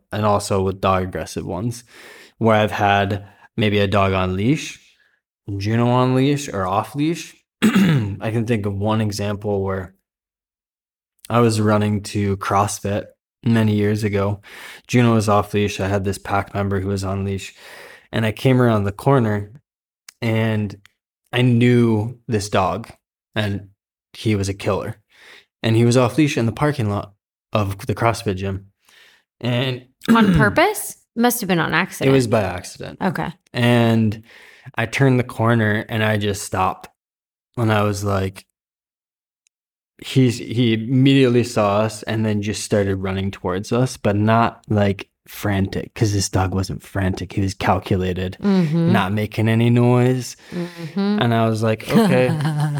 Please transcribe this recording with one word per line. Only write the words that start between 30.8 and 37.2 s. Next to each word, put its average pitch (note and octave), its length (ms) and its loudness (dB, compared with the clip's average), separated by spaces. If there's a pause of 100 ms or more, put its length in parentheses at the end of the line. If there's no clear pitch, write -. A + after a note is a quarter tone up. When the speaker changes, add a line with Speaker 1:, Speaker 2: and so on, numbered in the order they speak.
Speaker 2:
Must A#3+ 260 2
have F#3+ 60 -4
been F3 120 2
on - 140 -2
accident. D#3+ 360 0
Speaker 1:
It C3+ 60 6
was B2+ 120 2
by A2+ 140 2
accident. - 600 -8
Speaker 2:
Okay. D#3+ 320 -4 (200)
Speaker 1:
And A#2 720 2 (520)
I A2+ 100 -2
turned B2+ 340 2
the A#2+ 40 0
corner A2 640 0
and A2 140 -2
I G#2+ 140 0
just G2+ 260 -2
stopped. - 440 -4 (720)